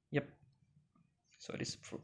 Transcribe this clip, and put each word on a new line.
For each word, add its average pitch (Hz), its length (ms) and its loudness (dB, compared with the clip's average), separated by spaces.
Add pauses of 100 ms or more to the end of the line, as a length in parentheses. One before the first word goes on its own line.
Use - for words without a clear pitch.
(100)
yep. - 180 4 (1120)
So - 180 -6
this - 240 0
f-, - 220 -6